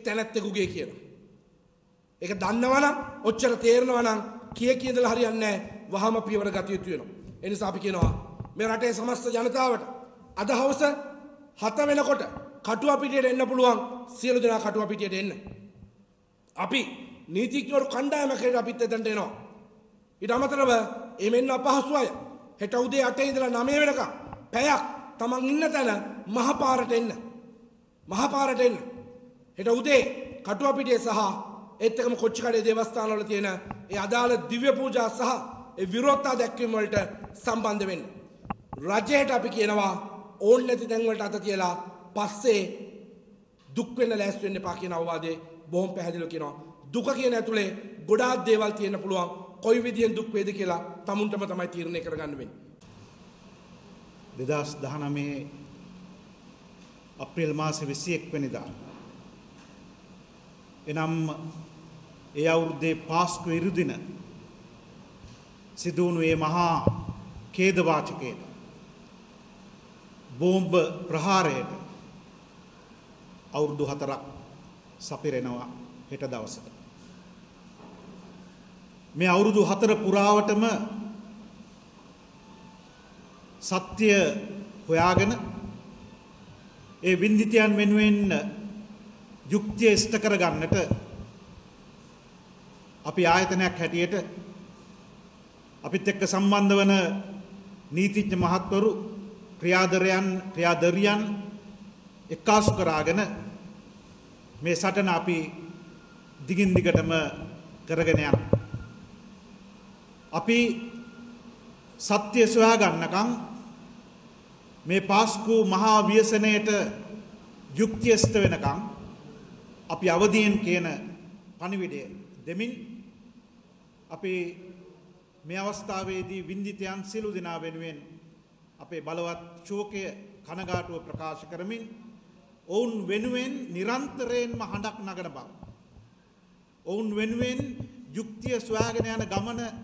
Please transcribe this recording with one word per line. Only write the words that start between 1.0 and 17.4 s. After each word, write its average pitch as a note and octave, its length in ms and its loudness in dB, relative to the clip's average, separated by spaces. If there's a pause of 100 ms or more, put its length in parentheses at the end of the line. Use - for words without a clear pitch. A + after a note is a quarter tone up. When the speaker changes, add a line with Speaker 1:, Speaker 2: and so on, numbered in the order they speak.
Speaker 1:
ඒක F3 160 -6
දන්නවනම්, B3+ 580 2 (280)
ඔච්චර A3+ 320 2
තේරෙනවනම් A#3+ 640 4 (320)
කිය B3 240 2
කී B3+ 140 -4
ඉඳලා A#3+ 220 4
හරියන්නේ A3+ 280 0
නෑ. G#3 160 0 (320)
වහම G#3+ 340 0
පියවර G3+ 280 -2
ගත F#3+ 200 -4
යුතු F#3 200 -6
වෙනවා. C#3 200 -8 (280)
ඒ F#3 120 -8
නිසා G3+ 180 -4
අපි F#3+ 120 -6
කියනවා F#3+ 300 2 (420)
මේ G#3+ 160 -2
රටේ A3+ 260 0
සමස්ත A#3+ 320 -4
ජනතාවට A#3+ 560 0 (540)
අද G3+ 140 -2
හවස C4+ 320 2 (720)
හත A3 300 -2
වෙනකොට C#4+ 360 2 (400)
කටුව A#3 360 2
පිටියට C4+ 280 2
එන්න B3+ 220 2
පුළුවන් B3+ 300 4 (300)
සියලු B3 320 0
දෙනා A3+ 200 4
කටුව G#3 280 -2
පිටියට G3+ 260 -4
එන්න. G3 160 -4 (1300)
අපි G3 240 0 (460)
නීතිඥවරු B3+ 600 0